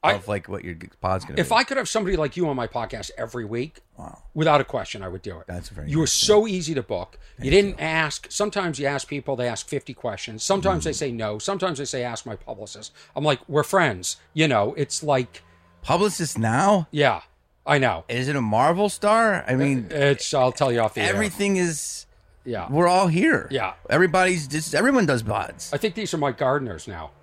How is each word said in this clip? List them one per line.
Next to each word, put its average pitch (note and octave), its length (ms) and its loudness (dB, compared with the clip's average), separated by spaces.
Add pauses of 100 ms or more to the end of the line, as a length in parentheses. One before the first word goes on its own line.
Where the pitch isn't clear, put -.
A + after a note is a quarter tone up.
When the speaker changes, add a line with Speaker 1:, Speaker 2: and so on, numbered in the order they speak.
Speaker 1:
I F3+ 100 4
Speaker 2:
of, G2 140 -6
like, G2+ 220 -4
what F#2+ 160 -8
your F2+ 100 -8
g-, E2 140 -18 (120)
pod's F#2 240 0
gonna - 140 -4
Speaker 1:
if D3+ 100 2
Speaker 2:
be. A3+ 60 2
Speaker 1:
I B3+ 80 4
could C4+ 140 -4
have A#3 120 -4
somebody G3 280 0
like D3+ 200 -2
you F3 120 0
on C#3 80 -2
my A#2 100 -2
podcast A2+ 500 -6
every A#2+ 280 -6
week, A#2+ 340 -6 (180)
Speaker 2:
Wow. - 240 -18 (120)
Speaker 1:
without D3+ 260 4
a C3+ 60 2
question, - 360 -8
I F#2+ 60 -8
would F2+ 140 -10
do E2 180 -12
it. E2 80 -18
Speaker 2:
That's F2+ 220 -10
very D2 200 -10
Speaker 1:
You D3 100 0
were D#3+ 40 4
Speaker 2:
nice, C#3 80 0
Speaker 1:
so G#3 320 6
Speaker 2:
man. A3 100 -2
Speaker 1:
easy E3 220 -4
to B2+ 80 -2
book. F#2 340 -6 (200)
You C3 120 -6
Speaker 2:
Thank - 20 4
Speaker 1:
didn't G3+ 180 6 (100)
Speaker 2:
you. D3+ 60 -4
Speaker 1:
ask. D#3+ 440 -2
Sometimes F#3+ 500 -2
you C#3 60 -2
ask C#3 220 -2
people, C#3 280 -4
they A#2+ 120 -2
ask A2+ 200 -6
fifty C3+ 260 -6
questions. A2+ 500 -8
Sometimes F#3 400 0
they D#3+ 80 -2
Speaker 2:
Mm. C3+ 40 -4
Speaker 1:
say C#3 160 -4
no. G#2+ 280 -4
Sometimes F#3 400 -4
they C#3 60 -6
say, B2 180 -4
"Ask A#2 220 -8
my A2 100 -10
publicist." G#2+ 560 -14 (240)
I'm C#3 80 -4
like, D3 240 2
"We're C#3+ 160 2
friends." B2+ 540 0 (160)
You D#3 140 2
know, A2+ 300 2
it's - 260 -4
like C3+ 380 0 (420)
Speaker 2:
Publicist E3 540 0
now? D#3 540 4
Speaker 1:
Yeah, C3 300 2 (440)
I D3 120 4
know. A#2 320 2
Speaker 2:
Is B2+ 180 -2
it C#3+ 80 -2
a C3+ 60 0
Marvel C#3+ 480 2
star? G#3+ 580 2
I C3 80 0
mean, C3 340 0
Speaker 1:
It's, C#3+ 440 2
I'll B2+ 180 4
tell C3+ 200 2
you A#2 100 2
off G#2+ 140 0
the A#2 60 -4
air. F3 120 2
Speaker 2:
everything G3+ 440 0
is E3+ 500 -2 (380)
Speaker 1:
Yeah. G#2+ 240 -6
Speaker 2:
We're D#3+ 200 4
all F#3 180 6
here. F3 440 2
Speaker 1:
Yeah. G#2 220 -2 (160)
Speaker 2:
Everybody's F3+ 600 2
just, D#3 260 -4
everyone A#3 300 4
does B2+ 180 2
pods. - 480 -4
Speaker 1:
I D3 60 -2
think G3 180 -2
these G#3+ 180 -6
are F3+ 40 -2
my C#3+ 160 0
gardeners C3 560 -2
now. E2 220 -10 (120)